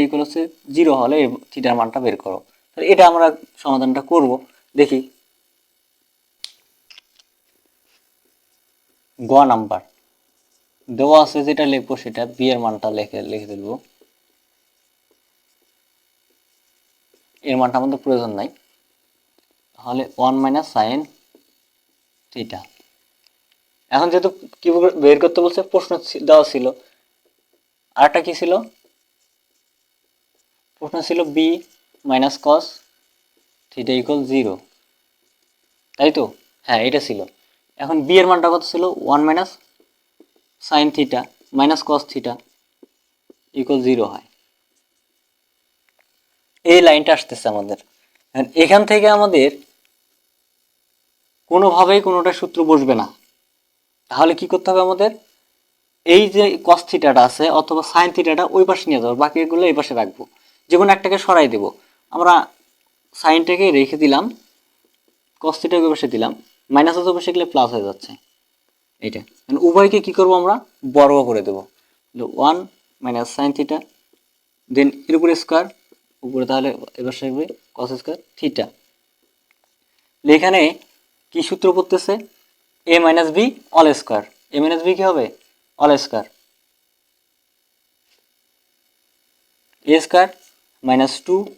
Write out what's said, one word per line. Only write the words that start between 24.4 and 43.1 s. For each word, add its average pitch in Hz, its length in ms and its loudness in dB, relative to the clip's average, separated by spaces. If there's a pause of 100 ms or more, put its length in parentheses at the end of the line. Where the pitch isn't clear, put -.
কি 170 60 -4 (360)
বের 147 160 6
করতে 170 200 2
বলছে, 175 220 0
প্রশ্ন 175 360 -4
ছি-, - 300 -14
দেওয়া 156 240 8
ছিল, 127 180 -4 (1200)
আরেকটা 147 260 2
কি 165 140 -6
ছিল? 175 180 -4 (2250)
প্রশ্ন 156 240 -12
ছিল 170 220 -4
বি 160 380 -2 (420)
মাইনাস 135 300 -2 (100)
cos 151 200 2 (1080)
theta 123 280 -6
equal 143 240 -4
জিরো, 123 340 -4 (1400)
তাই 151 160 0
তো? 135 200 -6 (300)
হ্যাঁ, 117 200 -2
এটা 131 180 -2
ছিল। 101 240 -8 (520)
এখন 151 260 -6
বি 156 160 0
এর 180 80 6
মানটা 175 260 2
কত 170 120 -2
ছিল? 175 200 -4
ওয়ান 147 440 -2
মাইনাস 175 220 -2 (1160)
sine 151 280 0
theta 131 240 -2 (380)
minus 147 300 0
cos 147 220 -2
theta 120 240 -10 (1300)